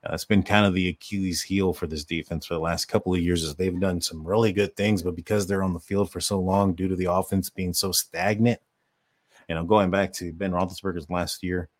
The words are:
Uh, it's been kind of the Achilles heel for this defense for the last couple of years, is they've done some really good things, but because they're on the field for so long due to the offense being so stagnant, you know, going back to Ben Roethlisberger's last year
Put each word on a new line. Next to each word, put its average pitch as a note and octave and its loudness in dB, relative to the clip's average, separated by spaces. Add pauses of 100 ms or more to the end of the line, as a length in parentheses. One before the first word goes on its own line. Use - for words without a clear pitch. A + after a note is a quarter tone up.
Uh, - -6
it's - -6
been G2+ 4
kind G#2 6
of F#2+ 4
the F#2 2
Achilles F#2 -4
heel F#2+ 0
for E2+ -6
this D2+ -6
defense E2 -6
for - -6
the E2 -2
last E2 -2
couple F#2 0
of F2+ 2
years, F2 0
is D#2 -6
they've F2+ -2
done F#2 0
some D#2+ -8
really G#2+ 2
good F#2+ 0
things, G2+ 2
but F2 -4
because G2 -2
they're F#2+ 0
on F#2 0
the E2 -6
field G2 -2
for - -8
so G2 -2
long F#2+ 2
due F#2 -2
to F#2 0
the F2+ 0
offense F#2 0
being F2+ -4
so F#2+ -2
stagnant, G#2 0 (920)
you E2 -2
know, E2 -2
going G2 4
back F#2+ 2
to F2 -8
Ben F#2+ -4
Roethlisberger's F2+ -4
last F2 -4
year F2+ -4 (100)